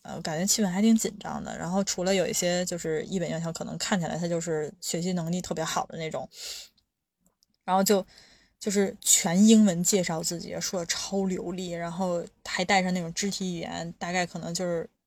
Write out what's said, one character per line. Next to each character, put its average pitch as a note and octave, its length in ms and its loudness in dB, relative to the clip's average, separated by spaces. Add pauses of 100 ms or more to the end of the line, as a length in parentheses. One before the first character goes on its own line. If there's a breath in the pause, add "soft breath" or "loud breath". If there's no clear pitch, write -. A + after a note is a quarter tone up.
啊， - 140 -12
我 D3+ 60 -8
感 E3 160 -4
觉 F3 80 0
气 G#3 180 2
氛 G3+ 40 2
还 F#3 140 0
挺 A3+ 160 8
紧 - 220 -2
张 - 220 -8
的。 A#1 160 -8
然 E3 140 -6
后 G3 120 2
除 F#3+ 200 -2
了 F#3 100 2
有 F#3 140 2
一 - 60 -2
些 F3+ 320 0
就 F3+ 120 -4
是 D#3+ 260 -2
一 F#3+ 160 -4
本 D#3+ 100 -2
院 E3 120 -4
校 E3 120 -4
可 D3+ 100 -8
能 D3 140 -8
看 F#3+ 220 0
起 D#3+ 80 -2
来 D#3 100 -4
他 E3+ 100 -2
就 E3+ 140 0
是 D#3 400 -4
学 - 200 -4
习 F3+ 120 -2
能 E3 180 -2
力 F3+ 80 0
特 F3 140 -8
别 D#3+ 100 -2
好 D#3+ 220 -2
的 - 120 -12
那 D#3+ 120 -6
种， C#3 180 -8 (1400 loud breath)
然 F#3 120 0
后 G3 80 6
就， G3 220 4 (540 soft breath)
就 A3 120 -4
是 G3 300 2
全 F#3 460 6
英 A3 180 10
文 F3 180 2
介 F#3 200 2
绍 E3 200 -2
自 E3+ 160 -4
己， F3 200 -10
说 F3+ 200 -4
得 E3+ 60 -4
超 - 400 -2
流 F3+ 260 -2
利， F3+ 200 -6
然 E3+ 200 -6
后 F3 320 -2 (220)
还 - 180 -2
带 F#3+ 180 4
上 F#3 120 0
那 F3+ 80 0
种 E3+ 120 -6
肢 G3+ 160 -2
体 F#3 260 -4
语 E3+ 40 -6
言， E3+ 400 -8
大 G3 120 -6
概 F3+ 140 0
可 E3+ 140 -10
能 E3 140 -6
就 F3+ 120 -2
是， E3+ 240 -2 (180)